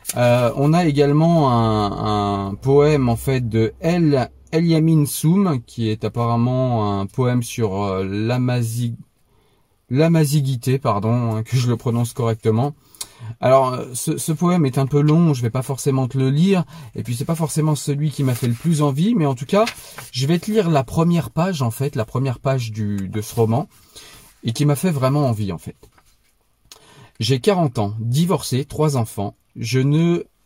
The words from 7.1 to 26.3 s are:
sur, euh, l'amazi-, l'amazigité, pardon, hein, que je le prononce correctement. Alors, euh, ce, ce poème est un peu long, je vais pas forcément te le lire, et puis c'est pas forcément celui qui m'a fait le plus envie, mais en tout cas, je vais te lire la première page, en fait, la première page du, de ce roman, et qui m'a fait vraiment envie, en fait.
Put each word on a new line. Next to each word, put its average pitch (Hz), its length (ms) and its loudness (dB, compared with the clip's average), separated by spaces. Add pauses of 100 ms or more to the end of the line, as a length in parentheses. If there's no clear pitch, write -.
sur, 101 400 -4
euh, 95 200 -2
l'amazi-, 117 960 -2 (920)
l'amazigité, 135 880 2
pardon, 110 580 0
hein, 110 60 -4
que 117 160 -4
je 123 100 0
le 120 80 0
prononce 117 380 -2
correctement. 113 600 0 (680)
Alors, 127 340 4
euh, 123 180 -8
ce, 147 240 -4
ce - 160 -4
poème 170 340 2
est 127 120 -2
un 135 80 0
peu 143 140 0
long, 151 340 4
je 123 80 -6
vais 117 80 0
pas 131 120 -4
forcément 131 460 -2
te 135 100 -6
le 131 120 2
lire, 170 340 2 (320)
et 107 60 -6
puis 120 120 -6
c'est 123 100 -6
pas 165 120 -2
forcément 156 400 0
celui 147 340 -4
qui 143 140 -4
m'a 127 100 0
fait 120 140 -2
le 117 60 0
plus 151 280 0
envie, 151 320 2
mais 160 120 2
en 139 80 0
tout 123 120 -10
cas, 214 200 2 (440)
je 127 160 -2
vais 170 120 2
te 190 120 -8
lire 208 200 2
la 139 140 2
première 165 460 0
page, 165 320 -2
en 120 80 0
fait, 139 240 -4
la 113 120 -2
première 131 340 -4
page 127 320 -2
du, 104 360 -4
de 107 120 -6
ce - 140 -10
roman, 117 340 0 (760)
et 117 100 -4
qui 143 120 0
m'a 147 100 4
fait 180 160 -2
vraiment 139 380 0
envie, 104 240 -2
en 80 60 -8
fait. - 180 -16 (1400)